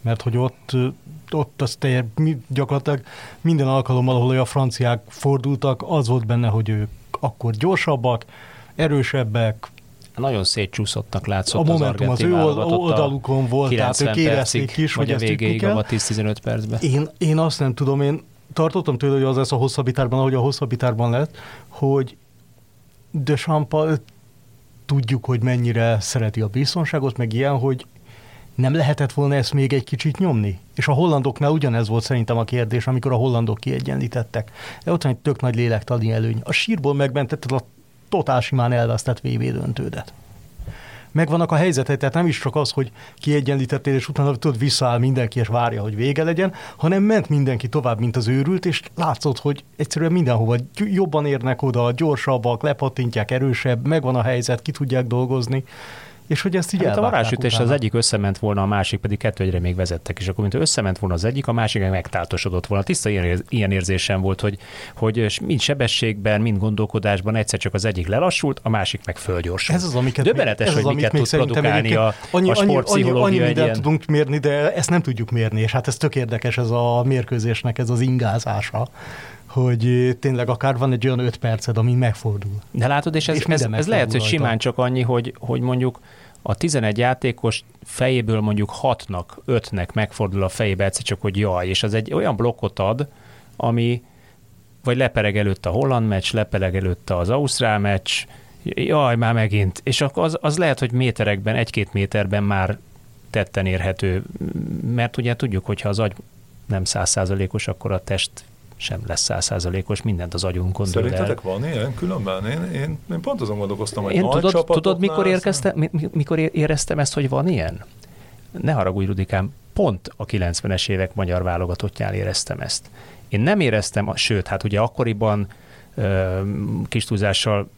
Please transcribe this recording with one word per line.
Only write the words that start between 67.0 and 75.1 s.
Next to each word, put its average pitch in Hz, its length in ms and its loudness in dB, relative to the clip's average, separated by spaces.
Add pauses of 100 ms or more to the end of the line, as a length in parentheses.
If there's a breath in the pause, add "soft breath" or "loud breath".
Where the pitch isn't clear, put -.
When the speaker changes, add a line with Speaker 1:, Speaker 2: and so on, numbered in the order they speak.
Speaker 2:
egyszer 107 220 0
csak - 160 -4
az 95 100 0
egyik 92 220 -2
lelassult, 139 560 0
a - 60 -4
másik 104 360 0
meg - 120 -6
fölgyorsult. 90 640 -2
Speaker 1:
Ez 175 60 -2
az, 156 100 -4
amiket 123 300 0
Speaker 2:
Döbbenetes, 165 420 2
Speaker 1:
még, - 0 -
ez 165 80 2
Speaker 2:
hogy 113 80 2
Speaker 1:
az, 131 60 2
amit 139 80 2
Speaker 2:
miket 113 160 2
Speaker 1:
még 151 80 4
Speaker 2:
tud 117 100 2
Speaker 1:
szerintem 127 320 2
Speaker 2:
produkálni 110 260 2
Speaker 1:
egyébként 110 260 4 (180)
Speaker 2:
a, - 40 2
Speaker 1:
annyi, 180 140 4
Speaker 2:
a 185 40 4
Speaker 1:
annyi, 202 160 4
Speaker 2:
sportpszichológia - 540 4
Speaker 1:
annyi, 196 140 4
annyi - 40 4
Speaker 2:
egy - 40 4
Speaker 1:
mindent - 200 4
Speaker 2:
ilyen 110 160 0
Speaker 1:
tudunk 151 240 2
mérni, 147 320 2
de 147 360 2
ezt - 160 0
nem 175 120 4
tudjuk 120 280 -2